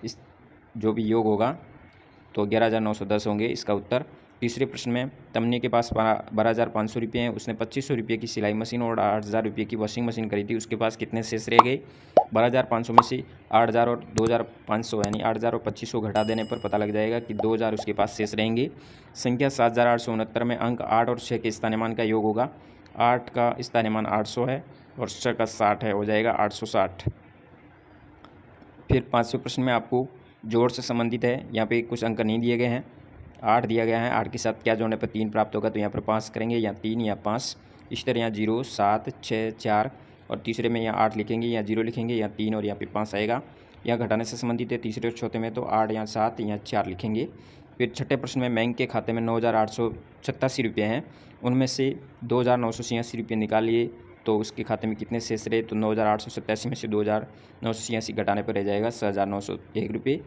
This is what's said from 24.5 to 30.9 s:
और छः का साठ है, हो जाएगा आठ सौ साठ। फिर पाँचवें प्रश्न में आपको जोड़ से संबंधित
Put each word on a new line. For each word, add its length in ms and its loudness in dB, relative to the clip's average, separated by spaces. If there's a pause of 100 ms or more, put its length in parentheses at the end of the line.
और 100 -4
छः 240 -2
का 140 2
साठ 380 2
है, 80 0
हो 120 0
जाएगा 280 2
आठ 200 2
सौ 140 -8
साठ। 420 0 (1800)
फिर 220 4
पाँचवें 300 2
प्रश्न 200 -4
में 100 2
आपको 340 2 (400)
जोड़ 240 4
से 120 -8
संबंधित 420 0